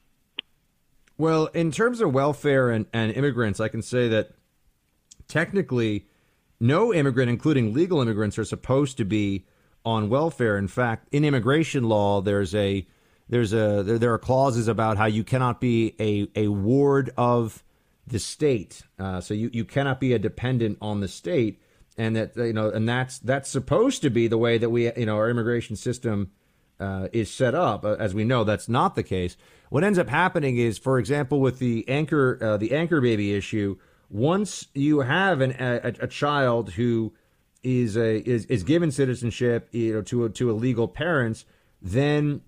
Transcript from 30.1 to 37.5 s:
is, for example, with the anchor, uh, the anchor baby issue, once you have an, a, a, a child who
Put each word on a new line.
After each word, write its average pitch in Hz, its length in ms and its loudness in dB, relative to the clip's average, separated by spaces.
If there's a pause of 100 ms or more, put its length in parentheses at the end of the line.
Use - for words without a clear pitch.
is, 117 200 0
for 131 220 0
example, 143 400 0
with 127 200 0
the 117 280 -2
anchor, 139 540 0
uh, 107 160 0
the 110 160 -2
anchor 160 280 2
baby 104 320 2
issue, 101 440 -2 (320)
once 165 640 -2
you 143 260 2
have 156 420 2
an, 127 100 2
a, 127 320 -2
a, 117 180 -2
a 123 60 -4
child 123 640 0
who 113 420 0 (520)